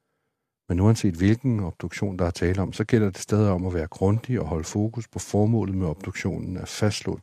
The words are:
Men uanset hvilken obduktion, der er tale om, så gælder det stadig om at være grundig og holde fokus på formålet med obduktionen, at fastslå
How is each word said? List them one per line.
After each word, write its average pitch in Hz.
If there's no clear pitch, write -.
Men 87
uanset 104
hvilken 110
obduktion, 92
der 90
er 85
tale 92
om, 87
så 110
gælder 107
det 95
stadig 104
om 92
at 90
være 80
grundig 107
og 78
holde 80
fokus 110
på -
formålet 104
med 92
obduktionen, 87
at -
fastslå -